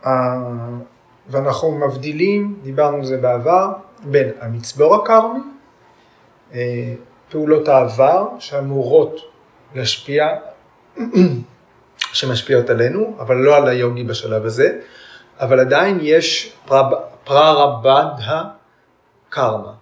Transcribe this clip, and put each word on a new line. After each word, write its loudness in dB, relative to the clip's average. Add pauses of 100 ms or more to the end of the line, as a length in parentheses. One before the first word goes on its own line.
אה, -2 (1160)
ואנחנו -2
מבדילים, -2
דיברנו 0
על -6
זה -4
בעבר, 0 (320)
בין 0 (100)
המצבור 2
הקרמי, 2 (1120)
אה, -6 (360)
פעולות 0
העבר 4 (120)
שאמורות 0 (560)
להשפיע, -2 (720)
<clears throat> -8 (1080)
שמשפיעות 0
עלינו, -2
אבל -2
לא 4
על 4
היוגי -2
בשלב -6
הזה, 0 (600)
אבל 2
עדיין 2
יש 0 (100)
פרב-, 2 (240)
פררבד 4 (1200)
הקרמה -4